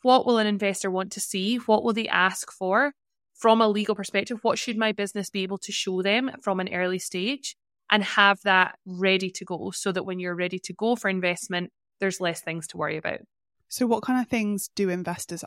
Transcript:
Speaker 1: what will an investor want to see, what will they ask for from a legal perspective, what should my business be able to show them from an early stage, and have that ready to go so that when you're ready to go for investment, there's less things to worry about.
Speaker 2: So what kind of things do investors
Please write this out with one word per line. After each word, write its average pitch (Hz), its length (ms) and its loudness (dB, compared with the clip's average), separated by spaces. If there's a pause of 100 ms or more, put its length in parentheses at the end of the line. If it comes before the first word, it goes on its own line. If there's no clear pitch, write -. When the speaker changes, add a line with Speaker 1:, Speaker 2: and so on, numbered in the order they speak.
Speaker 1:
what 254 240 6
will 233 140 4
an 214 80 4
investor 196 440 0
want 185 220 -4
to 208 80 -10
see, 202 360 -2
what 220 280 2
will 233 80 2
they 220 160 -4
ask 185 420 2
for 214 400 0 (440)
from 226 260 6
a 220 80 6
legal 208 260 2
perspective, 202 460 -4
what 226 180 2
should 226 200 -4
my 220 140 2
business 202 360 -4
be 196 140 -4
able 185 160 -4
to - 120 -12
show 185 300 -2
them 226 300 0 (100)
from 190 180 -2
an 185 140 -4
early 180 260 -2
stage, 208 560 -6 (360)
and 208 120 6
have 202 420 4
that 185 420 4
ready 185 420 2
to 180 160 -10
go 180 280 -6
so - 200 -4
that 185 120 -4
when 185 140 -6
you're 180 160 -4
ready 180 240 -4
to - 140 -12
go 226 240 0
for 202 140 -2
investment, 180 600 -2 (300)
there's 190 180 -2
less 170 220 -2
things 165 260 -8
to 175 120 -12
worry 156 180 -4
about. - 240 -6 (480)
Speaker 2:
So - 180 0
what 226 180 0
kind 254 180 2
of 233 60 -6
things 208 460 -2
do 196 140 0
investors 175 580 -6